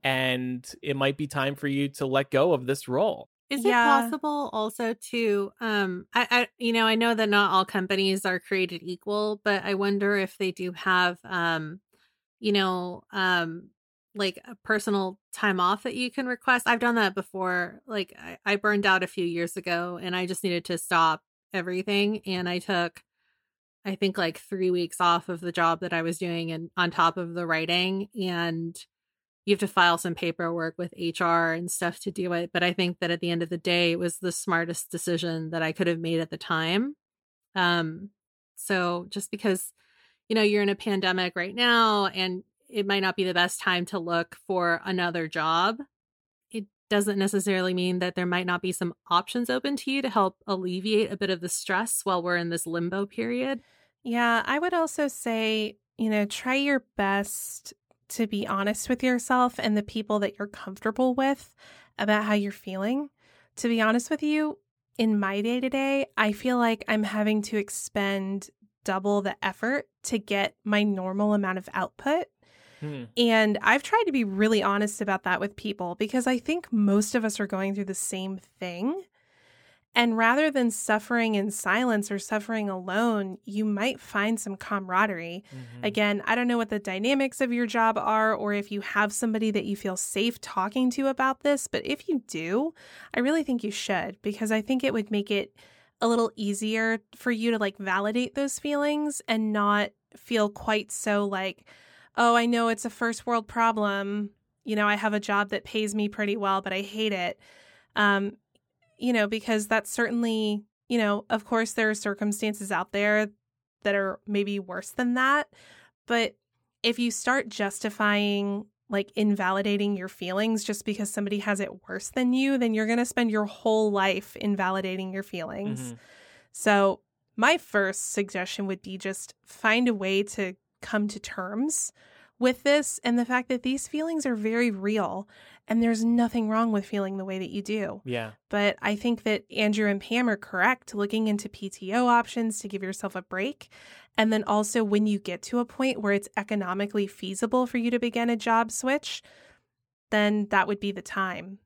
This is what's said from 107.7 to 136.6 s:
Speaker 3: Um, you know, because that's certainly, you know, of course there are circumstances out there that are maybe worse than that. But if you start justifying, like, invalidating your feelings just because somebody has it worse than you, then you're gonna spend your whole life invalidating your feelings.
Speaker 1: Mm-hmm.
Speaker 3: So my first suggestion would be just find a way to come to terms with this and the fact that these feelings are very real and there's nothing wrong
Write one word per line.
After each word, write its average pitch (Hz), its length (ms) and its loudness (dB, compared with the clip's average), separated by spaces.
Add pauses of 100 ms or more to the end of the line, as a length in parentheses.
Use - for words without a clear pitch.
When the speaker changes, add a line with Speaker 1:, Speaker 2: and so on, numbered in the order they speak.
Speaker 3:
Um, 202 420 2 (600)
you 247 120 0
know, 214 160 4
because 214 400 -2
that's 220 220 0
certainly, 220 720 0 (240)
you 240 100 0
know, 208 320 2
of 214 140 0
course 226 300 0
there 220 160 2
are 214 60 0
circumstances 208 760 -2
out 180 220 -2
there 208 360 2 (520)
that 202 140 2
are 196 320 -2
maybe 202 320 0
worse 185 320 -10
than 247 240 0
that. 269 340 2 (560)
But 233 300 0 (480)
if 233 160 0
you 240 120 0
start 254 380 -2
justifying, 208 1160 0 (240)
like, 202 260 -2
invalidating 202 800 2
your 185 100 -8
feelings 208 560 -2
just 208 220 -4
because 208 240 -4
somebody 202 300 -2
has 202 200 -2
it - 300 -8
worse 190 220 -8
than 247 200 2
you, 269 260 4
then 233 160 2
you're 214 120 0
gonna 233 200 2
spend 233 260 0
your 214 140 2
whole 220 460 2
life 196 460 0
invalidating 190 720 -2
your 196 120 -8
feelings. 175 580 -8
Speaker 1:
Mm-hmm. 120 140 -10 (580)
Speaker 3:
So 202 480 4 (340)
my 277 220 4
first - 560 -2
suggestion 196 540 -4
would 190 160 -6
be 190 140 -10
just - 360 -10 (100)
find 233 460 2
a 226 40 2
way 196 300 2
to 196 300 -4 (280)
come 208 280 -2
to 208 100 -10
terms 214 720 -4 (480)
with 247 240 2
this 285 400 2
and 240 140 2
the 240 80 2
fact 254 240 -2
that 247 140 -2
these 262 240 -2
feelings 311 380 -2
are 247 100 0
very 226 340 0
real 202 580 -2 (380)
and 226 160 2
there's 226 220 4
nothing 233 460 4
wrong 220 240 2